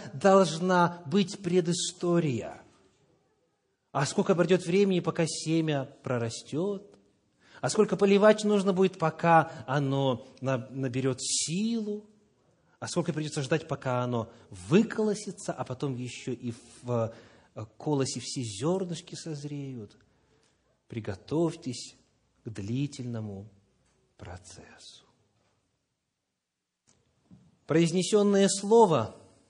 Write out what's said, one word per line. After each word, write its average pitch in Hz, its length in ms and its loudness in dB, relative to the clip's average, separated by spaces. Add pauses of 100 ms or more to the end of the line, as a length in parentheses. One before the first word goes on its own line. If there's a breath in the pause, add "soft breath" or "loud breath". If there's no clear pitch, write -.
(140)
должна 180 920 4
быть 185 340 0
предыстория. 170 1200 0 (1300)
А 139 140 0
сколько 190 300 0
пройдет 175 300 2
времени, 185 340 4
пока 165 280 0
семя 156 580 -2 (180)
прорастет? 123 920 -6 (680 soft breath)
А 131 80 -2
сколько 208 260 2
поливать 202 480 6
нужно 202 300 2
будет, 185 240 2
пока 160 540 4 (160 loud breath)
оно 135 600 0 (140 loud breath)
на-, 127 300 -2
наберет 131 500 -2
силу? 208 840 -4 (760)
А 120 80 -10
сколько 170 260 -4
придется 151 280 -4
ждать, 151 260 -2
пока 127 360 -2
оно 120 260 -2 (200 loud breath)
выколосится, 196 1040 -2
а 123 100 -10
потом 131 320 -6
еще 123 380 -8
и 117 200 -8 (280)
в, 117 320 -2 (420 loud breath)
э, 110 100 -10 (120)
колосе 135 420 -2
все - 220 -10
зернышки 160 760 -6
созреют? 143 800 -12 (920)
Приготовьтесь 127 1080 -6 (480)
к 120 60 -14
длительному 110 1000 -8 (680)
процессу. - 880 -20 (2500)
Произнесенное 190 840 4
слово, 190 680 4 (340)